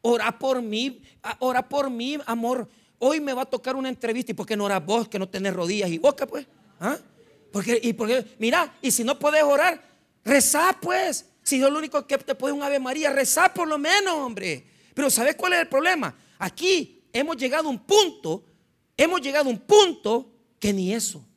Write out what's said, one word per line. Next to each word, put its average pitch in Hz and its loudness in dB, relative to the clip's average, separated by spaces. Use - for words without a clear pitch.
ora 226 0
por 262 -2
mí, 233 -6
ah, 220 -10
ora 247 -2
por 277 -2
mí, 254 -6
amor. 233 -4
Hoy 294 2
me 277 -4
va 247 -4
a 254 -8
tocar 254 -6
una 262 -4
entrevista". 240 -6
¿Y - -4
por 202 -10
qué 220 -4
no 208 -2
oras 196 0
vos, 214 0
que 214 -8
no 190 -6
tenés 190 -4
rodillas 180 -2
y 165 -4
boca, 277 0
pues? 285 -10
¿Ah? 208 -4
¿Por 202 -4
qué? 233 0
¿Y 233 0
por 220 -4
qué? 247 0
Mira, 302 0
y 262 0
si 240 0
no 269 -2
podés 302 4
orar, 294 2
rezá, 294 4
pues. 359 -2
Si 277 0
yo 269 4
lo 285 0
único 294 -4
que 277 -2
te 269 -2
puede 277 -4
un 285 -6
Ave 285 -2
María, 277 -2
rezá 302 2
por 339 -2
lo 302 -2
menos, 359 2
hombre. 196 -6
Pero 277 0
¿sabés 277 2
cuál 359 0
es 349 2
el 330 -2
problema? 277 0
Aquí 320 -2
hemos 294 -2
llegado 294 -2
a - -2
un 240 -6
punto, 339 2
hemos 330 2
llegado 277 0
a - 0
un 214 -4
punto 339 4
que 208 -2
ni 190 -2
eso. 220 -8